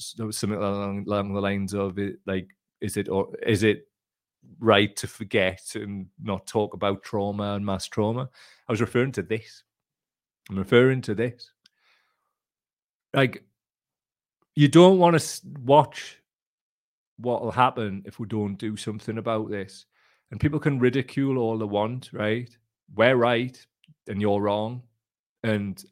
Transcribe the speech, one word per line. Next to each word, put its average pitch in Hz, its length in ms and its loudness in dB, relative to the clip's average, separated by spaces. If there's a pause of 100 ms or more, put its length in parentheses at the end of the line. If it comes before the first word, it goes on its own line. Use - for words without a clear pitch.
(160)
There 113 100 -8
was 107 120 -10
something 101 200 -4
along, 101 500 -6
along 101 240 -4
the 101 80 -4
lines 98 340 -4
of 98 240 -4
it, 101 260 -6
like, 95 300 -6 (260)
is 104 160 -8
it, 101 120 -4
or 95 260 -2 (100)
is 107 200 2
it - 240 2 (720)
right 104 340 4
to - 140 -10
forget 95 680 -4
and 101 320 -10 (160)
not 101 240 -6
talk 107 280 -2
about 98 280 -2
trauma 101 520 -4
and 101 120 -6
mass 95 220 -4
trauma? 117 400 -4 (400)
I 123 40 -4
was 110 80 0
referring 123 320 0
to 98 100 -6
this. - 420 -10 (840)
I'm 95 80 -6
referring 127 420 4
to 107 160 -6
this. 117 340 -6 (1600)
Like, 135 300 0 (1120)
you 147 140 6
don't 180 300 10
wanna 170 180 6
s-, - 280 -4
watch 139 800 2 (960)
what'll 117 320 -4
happen 107 560 0
if - 120 -16
we 117 80 -10
don't 101 300 -4
do 110 200 -6
something 110 420 -8
about 110 320 -4
this. 98 340 -10 (460)
And 98 100 -14
people 151 180 0
can 143 200 -2
ridicule 131 580 0
all 113 220 -2
they 110 80 -4
want, 107 460 -4
right? 110 360 -4 (460)
We're 120 220 6
right 120 500 0 (400)
and 101 140 -6
you're 101 200 2
wrong. 107 420 -4 (600)
And 101 500 -4